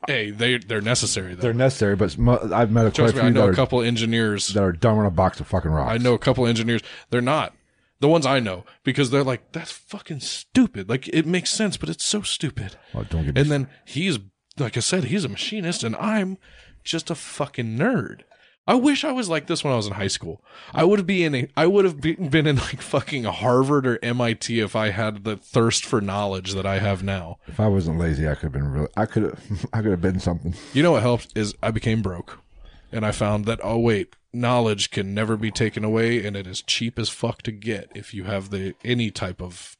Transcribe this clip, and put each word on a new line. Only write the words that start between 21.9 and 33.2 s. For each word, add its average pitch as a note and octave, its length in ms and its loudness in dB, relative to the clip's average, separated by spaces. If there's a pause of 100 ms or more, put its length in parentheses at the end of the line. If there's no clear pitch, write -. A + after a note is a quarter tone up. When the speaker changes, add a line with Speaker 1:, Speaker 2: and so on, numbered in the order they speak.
Speaker 1:
be-, D#3 140 0
been D#3 320 2
in, D3 100 4
like, - 240 -4
fucking C3 440 -2
Harvard C3 640 2
or A#2 160 0
M A#2+ 160 0
I A#2 140 2
T A#2 260 -2
if G#2 160 -2
I A2 140 2
had G#2 340 -4
the G#2+ 120 -4
thirst A2+ 480 2
for A#2+ 160 0
knowledge G2 520 -2
that F#2+ 120 -4
I G2 140 0
have G2 240 0
now. F#2 360 -6 (100)
Speaker 2:
If - 100 -10
I G#2+ 80 4
wasn't E2+ 320 2
lazy, E2+ 300 2
I C#2+ 80 0
could - 80 -10
have D#2 80 -4
been D2 180 -2
really, D2 260 -2
I A2 100 0
could G#2+ 180 0
have, - 440 -6
<laughs> - 40 -10
I A2+ 100 -2
could G#2+ 80 0
have F2 100 0
been F#2 200 0
something. E2+ 340 -2 (180)
Speaker 1:
You C#3 120 4
know E3+ 80 6
what A2+ 100 4
helped A#2+ 340 -2
is G#2+ 240 -4
I A2 120 -2
became A2 300 0
broke. F2+ 360 -8 (540)
And A2 120 -4
I G#2+ 60 0
found G#2 360 0